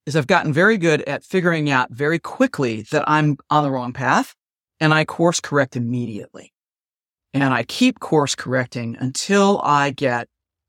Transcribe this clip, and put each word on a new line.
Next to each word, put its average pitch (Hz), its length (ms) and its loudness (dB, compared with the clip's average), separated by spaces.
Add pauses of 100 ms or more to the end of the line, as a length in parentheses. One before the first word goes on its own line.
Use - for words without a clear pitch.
is 143 100 -6
I've 147 120 0
gotten 156 260 2
very 202 240 4
good 160 240 2
at - 220 -6
figuring 165 480 0
out 127 180 2
very 147 300 -2
quickly 123 720 -2
that 151 180 0
I'm 151 280 2 (120)
on 147 140 4
the 139 80 -2
wrong 123 200 -6
path, 131 440 -2 (440)
and 156 140 4
I 156 100 2
course 170 360 0
correct 143 360 -2
immediately. 120 800 -6 (800)
And 139 200 2
I 120 100 0
keep - 360 0
course 143 360 0
correcting 123 640 -6
until 196 640 0
I 143 260 2
get 123 380 -2 (420)